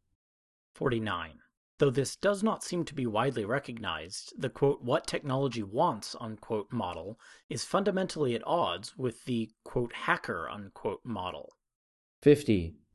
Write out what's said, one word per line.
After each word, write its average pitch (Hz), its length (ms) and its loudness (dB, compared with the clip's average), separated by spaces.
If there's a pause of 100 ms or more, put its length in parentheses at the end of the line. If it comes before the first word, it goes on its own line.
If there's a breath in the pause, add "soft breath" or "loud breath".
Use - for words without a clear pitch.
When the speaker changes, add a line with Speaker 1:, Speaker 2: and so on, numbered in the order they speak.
(760)
Speaker 1:
Forty-nine. 107 640 -2 (380)
Though 143 120 6
this 127 240 0
does 202 300 2
not 202 180 0
seem 175 220 -2
to - 100 -12
be 127 120 -2
widely 117 380 2
recognized, 101 960 -6
the, 123 100 -2
quote, 139 320 2
"what 123 220 2
technology 131 600 0
wants," 120 560 0
unquote, 110 500 -4
model 92 480 -4 (300 soft breath)
is 139 160 -6
fundamentally 185 720 0
at - 100 -6
odds 107 500 0
with 123 280 -4
the, 113 260 -2 (140)
quote, - 280 -2
"hacker," 98 560 -2
unquote, 101 560 -8
model. 92 520 -6 (640)
Speaker 2:
Fifty. 120 560 6 (180)